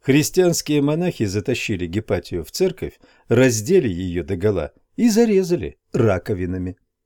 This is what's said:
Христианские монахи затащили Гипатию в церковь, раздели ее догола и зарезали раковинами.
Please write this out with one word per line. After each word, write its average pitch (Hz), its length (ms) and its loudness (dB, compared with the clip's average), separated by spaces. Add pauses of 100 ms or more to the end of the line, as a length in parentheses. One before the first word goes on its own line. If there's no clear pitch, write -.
Христианские 151 840 2
монахи 156 420 -2
затащили 98 640 -4
Гипатию 90 580 -4
в - 60 -20
церковь, - 480 -4 (280)
раздели 123 640 2
ее 87 340 -4
догола 90 480 -2 (240)
и 233 140 4
зарезали 190 680 2 (160)
раковинами. 92 840 0 (280)